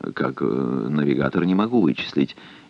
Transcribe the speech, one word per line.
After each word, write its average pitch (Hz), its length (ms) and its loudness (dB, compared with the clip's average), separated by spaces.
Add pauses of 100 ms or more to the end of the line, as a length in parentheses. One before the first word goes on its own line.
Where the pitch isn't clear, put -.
(140)
как, - 280 -4
э, 69 40 0
навигатор, 67 1000 0
не 92 100 2
могу 113 260 2
вычислить - 540 0 (340)